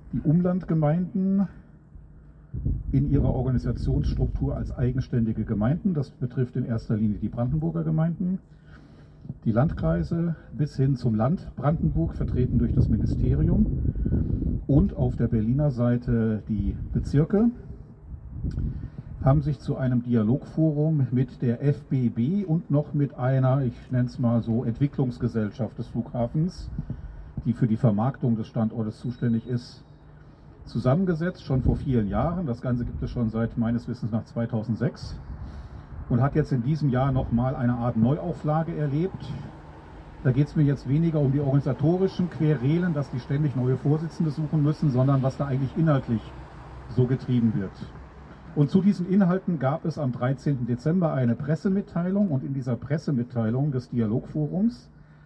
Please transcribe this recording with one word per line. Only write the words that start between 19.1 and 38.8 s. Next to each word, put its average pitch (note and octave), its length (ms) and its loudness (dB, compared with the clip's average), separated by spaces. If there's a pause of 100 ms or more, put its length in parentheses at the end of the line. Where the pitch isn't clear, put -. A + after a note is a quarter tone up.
haben C#3+ 180 6
sich C#3+ 160 -2
zu C#3 180 -4
einem B2 280 0
Dialogforum C#3+ 1080 2
mit B2 320 0
der A#2 180 0
F C#3+ 260 0
B B2+ 240 2
B E3+ 340 0
und D#3+ 260 0
noch D3 240 2
mit C#3 240 0
einer, C3 440 4
ich A#2+ 120 -2 (160)
nenn's B2 300 0
mal A#2 200 4
so, A2+ 220 0
Entwicklungsgesellschaft A#2 1120 -2
des - 120 -8
Flughafens, B2 800 -4 (760)
die A#2+ 80 2
für C3+ 140 0
die A2 100 2
Vermarktung A#2 600 2
des G#2+ 100 -4
Standortes A2 540 -4
zuständig A#2 480 -2
ist, - 340 -8 (840)
zusammengesetzt, E3+ 800 0
schon B2+ 200 0
vor A#2+ 120 4
vielen A#2+ 320 0
Jahren. D3+ 400 0
Das A2+ 140 -4
Ganze B2 240 -2
gibt - 180 -6
es B2+ 80 -4
schon A#2 200 0
seit A2+ 280 -2
meines A#2 300 0
Wissens A2 240 -6
nach A2+ 140 -2
zweitausendsechs A#2 920 -4 (880)
und A#2+ 120 2
hat C3+ 160 0
jetzt D3 160 0
in B2+ 100 2
diesem D3 280 0
Jahr C3 200 2
noch A#2+ 220 0
mal B2 240 2
eine B2 180 0
Art A#2+ 220 -2
Neuauflage D#3+ 800 0
erlebt. D3+ 500 -2 (960)